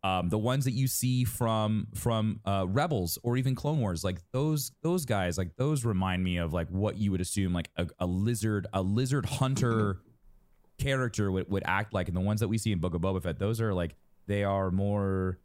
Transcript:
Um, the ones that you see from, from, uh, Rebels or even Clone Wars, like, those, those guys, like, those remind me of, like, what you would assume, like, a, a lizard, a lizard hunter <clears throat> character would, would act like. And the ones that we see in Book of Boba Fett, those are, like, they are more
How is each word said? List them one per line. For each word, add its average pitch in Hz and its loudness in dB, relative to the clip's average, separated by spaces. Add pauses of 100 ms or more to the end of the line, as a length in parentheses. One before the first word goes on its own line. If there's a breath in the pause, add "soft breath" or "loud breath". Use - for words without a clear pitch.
Um, 90 2
the 92 2
ones 127 2
that 131 0
you 131 0
see 127 2
from, 110 0
from, 110 0
uh, 95 0
Rebels 113 0
or 120 0
even 131 0
Clone 143 -2
Wars, 90 -2
like, 92 0 (140)
those, 147 -2 (120)
those 165 0
guys, 95 0
like, 90 -4
those 135 2
remind 92 2
me 90 2
of, 85 0
like, 85 0
what 95 0
you 101 2
would 90 0
assume, 92 0
like, 85 -2
a, 85 0 (120)
a 92 -2
lizard, 101 0
a 95 0
lizard 123 0
hunter 113 0 (360)
<clears throat> - -20
character 123 0
would, 95 0
would 98 0
act 98 0
like. 90 0
And 87 -2
the 90 0
ones 101 0
that 110 0
we 110 0
see 107 -2
in 92 0
Book 87 -2
of 85 -2
Boba 92 0
Fett, 85 -4
those 110 -2
are, 110 0
like, 87 -2 (300)
they 101 0
are 98 0
more 95 0